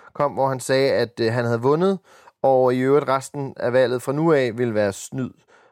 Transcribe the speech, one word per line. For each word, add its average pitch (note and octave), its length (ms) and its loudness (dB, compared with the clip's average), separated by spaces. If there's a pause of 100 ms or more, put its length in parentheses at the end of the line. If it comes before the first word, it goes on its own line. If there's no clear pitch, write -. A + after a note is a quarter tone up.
(160)
kom, C#3+ 160 -2
hvor C3 180 -2
han C3 100 -4
sagde, C3+ 320 0
at, A2+ 300 -2
øh, A2+ 120 0
han A#2+ 120 -2
havde A#2 160 0
vundet, E3+ 380 2 (440)
og B2+ 320 4
i - 40 -2
øvrigt C3+ 280 2
resten C3+ 500 -4
af A#2+ 160 -2
valget B2+ 280 2
fra C3+ 100 -6
nu D#3 220 2
af B2 240 0
ville A#2+ 160 -2
være G#2 200 0
snyd, - 360 -8 (420)